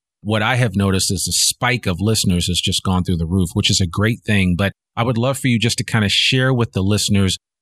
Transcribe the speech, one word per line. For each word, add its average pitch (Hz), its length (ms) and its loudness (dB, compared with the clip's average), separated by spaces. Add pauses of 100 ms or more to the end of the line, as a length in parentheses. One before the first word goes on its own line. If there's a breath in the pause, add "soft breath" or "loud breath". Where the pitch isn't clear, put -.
(220)
what 104 200 -2
I 120 120 2
have 120 220 0
noticed 98 360 0
is 87 120 -4
the 87 80 -4
spike - 540 -2
of 92 140 -2
listeners 98 460 0
has 87 140 -2
just - 240 -2
gone 90 200 0
through 90 140 -2
the 82 80 -2
roof, 90 280 0
which 104 140 0
is 101 120 0
a 92 60 2
great 104 380 -2
thing. 95 320 2
But 98 160 0 (240)
I 113 60 -2
would 117 160 -2
love 131 200 -2
for 135 100 -2
you 117 100 2
just 117 200 0
to - 60 -4
kind 107 200 0
of 98 80 0
share 131 420 2
with 120 180 0
the 95 100 -2
listeners 98 540 2 (260)